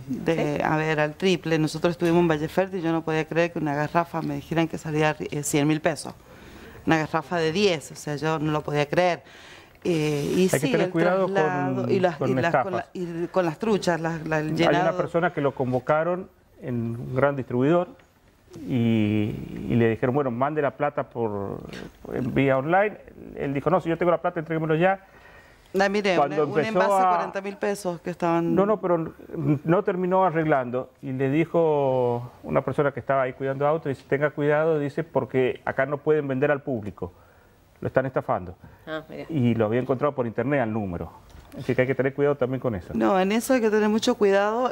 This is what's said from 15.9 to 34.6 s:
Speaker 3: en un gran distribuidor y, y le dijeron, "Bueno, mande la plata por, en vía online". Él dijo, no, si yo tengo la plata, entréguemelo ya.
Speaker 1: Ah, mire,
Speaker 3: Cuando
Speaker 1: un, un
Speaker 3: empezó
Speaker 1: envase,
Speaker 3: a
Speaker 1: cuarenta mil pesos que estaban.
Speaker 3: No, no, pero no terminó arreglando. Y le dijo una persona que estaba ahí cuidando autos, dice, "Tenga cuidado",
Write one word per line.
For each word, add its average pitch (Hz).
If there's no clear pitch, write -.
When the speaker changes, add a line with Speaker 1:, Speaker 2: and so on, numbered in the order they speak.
Speaker 3:
en 127
un 117
gran 139
distribuidor 139
y, 110
y 123
le 117
dijeron, 123
"Bueno, 139
mande 147
la 135
plata 147
por, 101
en 123
vía 135
online". 185
Él 143
dijo, 143
no, 175
si 160
yo 165
tengo 175
la 160
plata, 175
entréguemelo 160
ya. 185
Speaker 1:
Ah, 196
mire, 196
Speaker 3:
Cuando 147
Speaker 1:
un, 143
un 156
Speaker 3:
empezó 185
Speaker 1:
envase, 196
Speaker 3:
a 180
Speaker 1:
cuarenta 175
mil 196
pesos 196
que -
estaban. 170
Speaker 3:
No, 185
no, 208
pero 170
no 175
terminó 185
arreglando. 143
Y 135
le 135
dijo 139
una 143
persona 139
que -
estaba 135
ahí 131
cuidando 135
autos, 151
dice, -
"Tenga 139
cuidado", 151